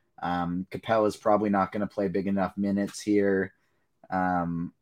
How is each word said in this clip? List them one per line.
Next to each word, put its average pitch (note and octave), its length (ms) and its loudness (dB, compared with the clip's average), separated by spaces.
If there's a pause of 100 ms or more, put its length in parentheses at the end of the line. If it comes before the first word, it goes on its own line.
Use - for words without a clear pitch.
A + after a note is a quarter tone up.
(240)
Um, F2 480 -2
Capella's G#2+ 460 2
probably G#2 320 2
not G2 220 2
gonna G#2 140 -4
play G2 220 -2
big F#2 180 -2
enough G2 320 -2
minutes G2+ 420 -2
here. G2 540 2 (560)
Um, F2 720 -2